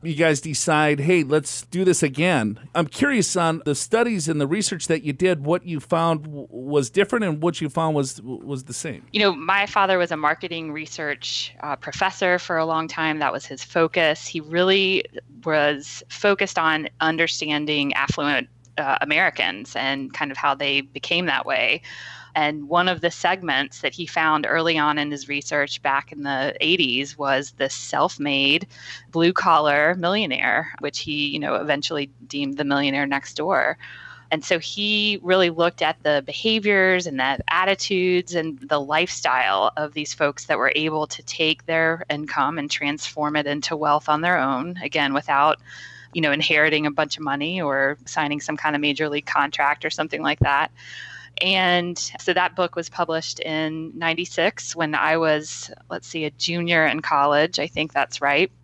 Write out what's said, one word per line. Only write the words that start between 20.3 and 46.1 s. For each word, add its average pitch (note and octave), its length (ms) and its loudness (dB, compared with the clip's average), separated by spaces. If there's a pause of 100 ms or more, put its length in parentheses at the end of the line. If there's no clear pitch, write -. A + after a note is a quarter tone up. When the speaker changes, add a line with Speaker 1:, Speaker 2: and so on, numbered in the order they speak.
Speaker 2:
of C3+ 80 -10
how C#3+ 160 2
they C#3 260 -2
became E3+ 460 -4
that C3+ 180 0
way. C3 380 0 (540)
And D3+ 320 0
one F3 180 4
of F3 140 0
the E3+ 100 0
segments D#3+ 680 -2
that D3 120 -2
he E3+ 140 -8
found D#3 420 2
early D#3+ 300 2
on D3+ 200 2
in D3 120 -2
his C#3 180 -8
research C#3+ 540 -4
back C#3 300 -2
in D3 100 -12
the C#3 380 -2
eighties C#3 580 0
was C#3 400 0
the C3+ 100 0
self-made C#3+ 1000 0 (420)
blue-collar D#3+ 840 4
millionaire, E3 840 0
which - 220 -6
he, D3 260 -4
you D3 140 -4
know, C#3+ 160 0
eventually D3 520 -2 (200)
deemed C#3 280 -4
the D3 80 -4
millionaire C#3 400 0
next C#3 300 -4
door. D#3 420 0 (540)
And D#3+ 140 -2
so E3+ 160 0
he G#3 640 -2
really F#3 260 4
looked E3+ 320 0
at D#3+ 220 0
the D3 200 2
behaviors G3 840 2
and C#3 100 -4
the C3 220 0 (100)
attitudes F3+ 840 2
and D#3+ 280 -2
the C#3+ 200 0
lifestyle B2+ 960 0
of D3+ 180 -4
these D3+ 200 -6
folks C#3+ 320 -2
that D#3 100 0
were B2+ 200 2
able D#3 320 0
to - 160 -14
take D#3+ 420 -2
their E3 420 0
income D3 500 -2
and C#3+ 120 -6
transform D3+ 640 -4
it D3 140 0
into D3 280 -4
wealth D3+ 320 2
on D3+ 120 2
their E3+ 180 2
own, C#3 460 -2
again, C#3+ 300 0
without, C#3+ 440 2 (560)